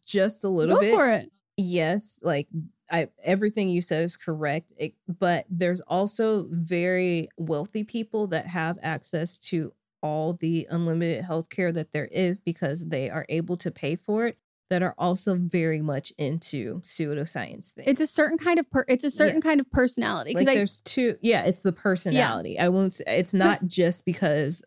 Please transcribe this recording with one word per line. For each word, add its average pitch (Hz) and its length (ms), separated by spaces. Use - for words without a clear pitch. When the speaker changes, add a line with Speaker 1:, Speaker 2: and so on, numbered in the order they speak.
Speaker 1:
just 202 380
a 202 60
little 170 260
Speaker 2:
Go 539 60
Speaker 1:
bit. 453 140
Speaker 2:
for 294 160
it. 202 200
Speaker 1:
Yes, 175 640
like, 147 240
I, 165 200
everything 196 460
you 175 120
said 165 220
is 175 140
correct, 156 600
it, - 160
but 175 420
there's 180 320
also 208 720
very 175 760
wealthy 165 460
people 214 440
that 165 200
have 170 340
access 156 580
to 160 340
all 156 320
the 165 360
unlimited 170 560
healthcare 170 480
that 160 180
there 147 160
is 185 340
because 165 460
they 135 220
are - 200
able 170 280
to - 140
pay - 240
for 220 320
it, 226 100
that 180 140
are - 140
also 185 380
very 165 460
much 143 360
into 147 640
pseudoscience 147 920
things. - 160
Speaker 2:
It's 277 140
a 311 60
certain 311 300
kind 339 220
of 311 120
per-, 262 160
it's 254 160
a 285 80
certain 302 260
Speaker 1:
Yeah. 320 40
Speaker 2:
kind 302 180
of 262 120
personality, 214 600
'cause 175 120
Speaker 1:
Like, 269 40
Speaker 2:
I 262 60
Speaker 1:
there's 202 260
two, 247 400
yeah, 226 240
it's 180 160
the 190 100
Speaker 2:
Yeah. - 100
Speaker 1:
personality. 185 800
I 175 100
won't 190 240
say, - 140
it's 175 260
Speaker 2:
The 196 40
Speaker 1:
not 190 300
just 175 380
because 151 600